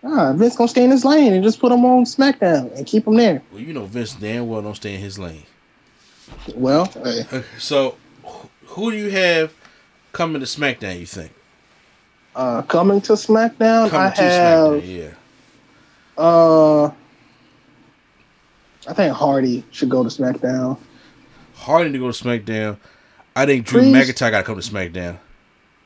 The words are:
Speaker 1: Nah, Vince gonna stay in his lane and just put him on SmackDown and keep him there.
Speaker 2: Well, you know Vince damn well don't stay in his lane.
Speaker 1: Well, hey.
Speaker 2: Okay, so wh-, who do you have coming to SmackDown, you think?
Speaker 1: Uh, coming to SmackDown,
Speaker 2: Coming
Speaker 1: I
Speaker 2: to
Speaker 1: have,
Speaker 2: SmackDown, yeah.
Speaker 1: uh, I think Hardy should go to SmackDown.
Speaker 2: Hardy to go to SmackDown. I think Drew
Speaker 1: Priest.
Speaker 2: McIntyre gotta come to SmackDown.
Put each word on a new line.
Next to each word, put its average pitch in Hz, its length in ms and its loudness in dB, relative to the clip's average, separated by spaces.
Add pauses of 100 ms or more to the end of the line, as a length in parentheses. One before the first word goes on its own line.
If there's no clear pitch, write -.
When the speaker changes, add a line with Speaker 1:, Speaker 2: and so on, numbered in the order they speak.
Speaker 1:
Nah, 240 300 0
Vince 214 240 2
gonna 233 140 0
stay 247 160 2
in 254 60 4
his 254 120 2
lane 277 300 4
and 185 100 2
just 220 160 0
put 247 120 2
him 240 120 4
on 254 220 4
SmackDown 196 720 0
and 139 80 -10
keep 214 200 -2
him 214 100 2
there. 214 260 2 (100)
Speaker 2:
Well, 98 80 -18
you 151 140 -12
know 120 120 -10
Vince 110 280 -8
damn 110 340 -8
well 110 140 -8
don't 104 140 -12
stay 101 200 -12
in 95 60 -10
his 98 180 -14
lane. 80 240 -14 (1120)
Speaker 1:
Well, 135 300 0
hey. 123 360 -8
Speaker 2:
Okay, 131 220 -10 (140)
so 139 400 -4 (280)
wh-, - 200 -20 (220)
who 220 240 -6
do 214 60 -6
you 208 120 -6
have 175 440 0 (600)
coming 160 260 -4
to 131 80 -10
SmackDown, 123 500 -6
you 87 80 -16
think? - 280 -16 (1000)
Speaker 1:
Uh, 123 280 -4
coming 196 400 0
to 220 120 0
SmackDown, 220 760 2
Speaker 2:
Coming 160 40 -6
Speaker 1:
I 190 180 0
Speaker 2:
to 202 100 -2
Speaker 1:
have, 175 500 4
Speaker 2:
SmackDown, 92 260 -6
yeah. - 1300 -14
Speaker 1:
uh, 160 640 6 (2000)
I - 60 -12
think 165 200 0
Hardy 135 580 0
should - 180 -4
go 127 140 0
to 113 60 -2
SmackDown. 127 680 -4 (800)
Speaker 2:
Hardy 160 360 -2
to 139 60 -6
go 127 120 -4
to - 140 -10
SmackDown. 107 540 -4 (580)
I 131 100 0
think 131 220 0
Drew 127 140 4
Speaker 1:
Priest. 131 300 6
Speaker 2:
McIntyre 117 200 -2
gotta 101 120 0
come 107 160 -8
to 85 80 -12
SmackDown. 90 500 -8 (680)